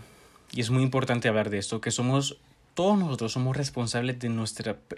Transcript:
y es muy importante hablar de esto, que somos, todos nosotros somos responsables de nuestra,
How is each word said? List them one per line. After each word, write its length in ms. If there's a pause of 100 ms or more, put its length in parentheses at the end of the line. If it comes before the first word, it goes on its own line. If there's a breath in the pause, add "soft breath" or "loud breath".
(520 loud breath)
y 80
es 100
muy 140
importante 420
hablar 240
de 80
esto, 220
que 100
somos, 480 (360)
todos 220
nosotros 360
somos 240
responsables 640
de 80
nuestra, 480 (220)